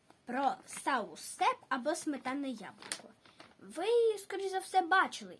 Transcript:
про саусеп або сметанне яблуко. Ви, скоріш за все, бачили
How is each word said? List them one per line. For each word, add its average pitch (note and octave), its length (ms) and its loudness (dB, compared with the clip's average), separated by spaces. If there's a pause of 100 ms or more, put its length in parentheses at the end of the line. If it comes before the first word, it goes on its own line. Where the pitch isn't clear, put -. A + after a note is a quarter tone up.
(260)
про B3+ 300 0 (100)
саусеп - 920 0 (120)
або C#4 260 0
сметанне C#4 540 -4
яблуко. - 600 -10 (500)
Ви, G#4 580 2
скоріш G4 340 -4
за F#4+ 80 -2
все, F#4 220 2
бачили D#4+ 580 2